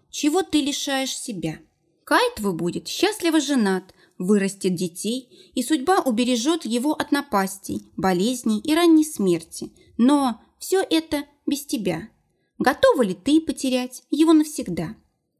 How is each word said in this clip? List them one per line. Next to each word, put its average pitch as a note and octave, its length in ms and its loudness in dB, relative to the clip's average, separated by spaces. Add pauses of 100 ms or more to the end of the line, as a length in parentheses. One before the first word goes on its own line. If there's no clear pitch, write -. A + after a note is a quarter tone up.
чего D4+ 340 0
ты D#4 180 0
лишаешь C4+ 560 -4
себя. E3 420 -8 (440)
Кай F4 200 2 (120)
твой G3+ 180 -4
будет E3+ 340 -4
счастливо E4+ 520 0
женат, A3 540 0 (240)
вырастет F#3+ 580 0
детей, F#3 800 -8
и B3+ 100 -4
судьба D#4 360 0
убережёт B3 640 0
его A#3+ 280 -2
от - 180 -8
напастей, G#3 840 -4
болезней G#3+ 640 0
и D4 160 -2
ранней D#4+ 300 6
смерти. F#3 640 -4 (260)
Но C4 440 2 (180)
всё - 300 -2
это D#4+ 340 -2 (220)
без C#4 200 -4
тебя». F#3 440 -6 (500)
Готова D4 440 4
ли F#3 100 0
ты D4 260 2
потерять B3+ 680 -4
его D#4+ 240 4
навсегда? A3 640 0 (440)